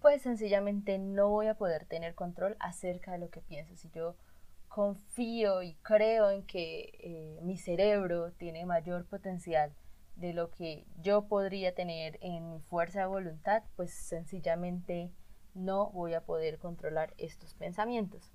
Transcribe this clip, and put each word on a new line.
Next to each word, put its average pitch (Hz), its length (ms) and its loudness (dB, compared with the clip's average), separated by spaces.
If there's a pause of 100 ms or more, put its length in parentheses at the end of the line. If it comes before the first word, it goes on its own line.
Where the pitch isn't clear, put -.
pues 285 220 10
sencillamente 202 760 2
no 196 300 4
voy 214 200 2
a 214 100 2
poder 175 260 0
tener 165 300 -6
control 185 460 -4
acerca 180 520 -6
de 175 60 -6
lo 175 100 -8
que 170 140 -14
pienso. 156 340 -12
Si 160 140 -18
yo 165 260 -6 (520)
confío 202 920 0
y 170 200 -8
creo 214 480 8
en 196 160 0
que, 160 520 -6
eh, 160 440 -12
mi 180 160 -4
cerebro 180 760 2
tiene 165 320 -8
mayor 175 400 0
potencial 170 720 0 (400)
de 175 200 -6
lo 170 160 0
que 160 360 -8 (140)
yo 202 260 4
podría 196 480 2
tener 165 460 -4
en 165 300 -6
mi 160 100 -10
fuerza 170 400 -2
de 190 60 2
voluntad, 190 560 0 (140)
pues 180 180 -6
sencillamente 175 1160 -4 (440)
no 190 360 0
voy 175 220 -4
a 165 140 -2
poder 160 320 -2
controlar 160 580 -4
estos - 380 -10
pensamientos. 208 800 -4